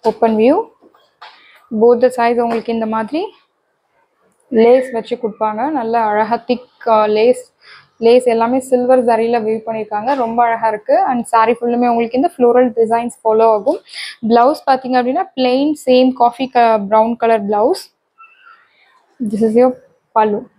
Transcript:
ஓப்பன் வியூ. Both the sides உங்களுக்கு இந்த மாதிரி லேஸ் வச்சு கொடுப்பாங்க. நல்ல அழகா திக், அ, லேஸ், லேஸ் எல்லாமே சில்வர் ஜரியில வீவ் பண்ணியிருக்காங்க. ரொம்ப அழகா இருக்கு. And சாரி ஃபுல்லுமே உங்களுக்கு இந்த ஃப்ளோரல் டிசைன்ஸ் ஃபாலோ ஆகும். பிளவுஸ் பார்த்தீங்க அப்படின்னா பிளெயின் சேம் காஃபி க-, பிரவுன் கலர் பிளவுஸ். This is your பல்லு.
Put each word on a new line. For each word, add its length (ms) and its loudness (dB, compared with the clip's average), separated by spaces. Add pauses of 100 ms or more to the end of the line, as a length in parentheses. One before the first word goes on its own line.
ஓப்பன் 300 0
வியூ. 160 4 (1300)
Both 220 4
the 120 4
sides 280 0
உங்களுக்கு 340 -4
இந்த 160 -4
மாதிரி 280 -6 (1300)
லேஸ் 440 4
வச்சு 280 -8
கொடுப்பாங்க. 380 -6 (180)
நல்ல 140 -6 (180)
அழகா 260 -2 (100)
திக், 180 -4 (280)
அ, 20 4 (220)
லேஸ், 260 2 (640)
லேஸ் 280 6
எல்லாமே 260 0 (100)
சில்வர் 400 2
ஜரியில 280 0 (100)
வீவ் 200 -4
பண்ணியிருக்காங்க. 560 -6
ரொம்ப 220 -4
அழகா 280 -2
இருக்கு. 220 -2 (160)
And 100 -2 (120)
சாரி 260 4
ஃபுல்லுமே 320 -2
உங்களுக்கு 300 -2
இந்த 160 0
ஃப்ளோரல் 420 2
டிசைன்ஸ் 420 -2
ஃபாலோ 260 2 (100)
ஆகும். 220 -2 (520)
பிளவுஸ் 380 2
பார்த்தீங்க 320 -2
அப்படின்னா 240 -4 (120)
பிளெயின் 380 0 (100)
சேம் 260 4 (120)
காஃபி 320 -2
க-, 100 4 (240)
பிரவுன் 340 2
கலர் 280 0
பிளவுஸ். 340 -2 (1400)
This 200 -2
is 120 -2
your 100 4 (460)
பல்லு. 240 0 (180)